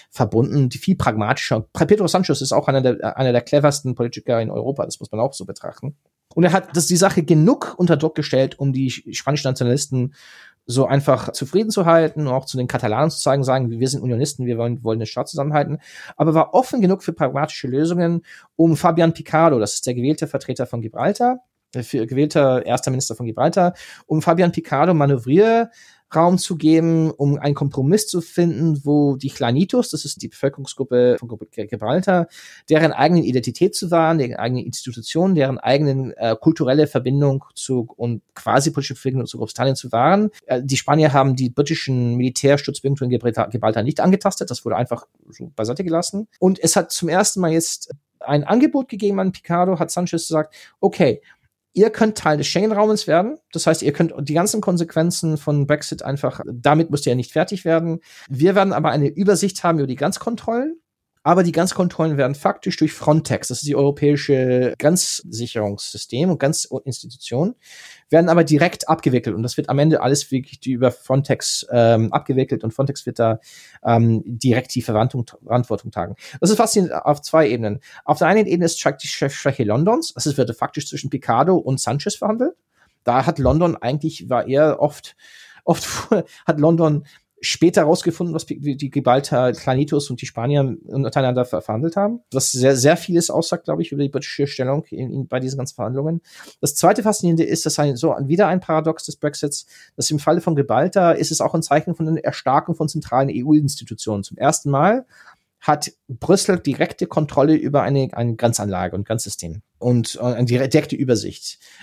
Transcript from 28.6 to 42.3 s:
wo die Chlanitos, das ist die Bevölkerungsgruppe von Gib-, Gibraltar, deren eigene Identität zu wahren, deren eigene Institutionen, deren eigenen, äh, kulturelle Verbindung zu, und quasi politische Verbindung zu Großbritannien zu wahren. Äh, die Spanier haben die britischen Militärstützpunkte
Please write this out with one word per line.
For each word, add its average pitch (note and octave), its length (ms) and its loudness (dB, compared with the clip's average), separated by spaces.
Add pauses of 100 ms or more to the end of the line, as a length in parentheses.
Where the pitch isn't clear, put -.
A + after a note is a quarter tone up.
wo D3 320 2
die C3 120 -6
Chlanitos, D#3+ 600 0
das - 160 -8
ist - 160 -12
die A2+ 80 -12
Bevölkerungsgruppe B2+ 920 0
von A#2+ 80 -12
Gib-, G#2+ 420 -12
Gibraltar, E3 580 0 (420)
deren D#3 240 4
eigene D#3+ 280 4
Identität B2+ 540 0
zu E3+ 160 -4
wahren, E3 260 4
deren C3 200 -2
eigene B2 260 -4
Institutionen, D#3 720 -2
deren C3+ 220 2
eigenen, C3+ 560 0
äh, A2+ 260 -2
kulturelle D3+ 480 2
Verbindung C3+ 560 0 (100)
zu, A#2+ 440 -4
und A#2 240 -4 (120)
quasi C#3 380 0
politische C3 240 -6
Verbindung C3 320 -4
zu - 100 -14
Großbritannien B2 380 -2
zu - 160 -10
wahren. F3+ 380 4 (160)
Äh, B2+ 180 -2
die C3+ 140 0
Spanier D3+ 340 4
haben C3+ 240 4
die B2+ 140 -2
britischen B2+ 640 -2
Militärstützpunkte C#3 880 0